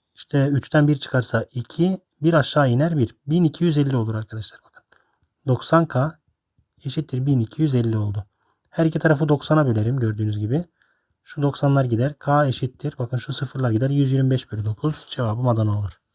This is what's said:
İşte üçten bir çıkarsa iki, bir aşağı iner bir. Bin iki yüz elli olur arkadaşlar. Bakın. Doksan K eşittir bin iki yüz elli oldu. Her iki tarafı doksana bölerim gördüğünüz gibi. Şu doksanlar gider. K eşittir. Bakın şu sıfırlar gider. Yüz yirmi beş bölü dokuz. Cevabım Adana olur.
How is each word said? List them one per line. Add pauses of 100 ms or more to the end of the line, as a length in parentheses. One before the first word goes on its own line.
(160)
İşte
üçten
bir
çıkarsa
iki, (200)
bir
aşağı
iner
bir. (120)
Bin
iki
yüz
elli
olur
arkadaşlar.
Bakın. (640)
Doksan
K (680)
eşittir
bin
iki
yüz
elli
oldu. (440)
Her
iki
tarafı
doksana
bölerim
gördüğünüz
gibi. (600)
Şu
doksanlar
gider.
K
eşittir.
Bakın
şu
sıfırlar
gider.
Yüz
yirmi
beş
bölü
dokuz.
Cevabım
Adana
olur. (160)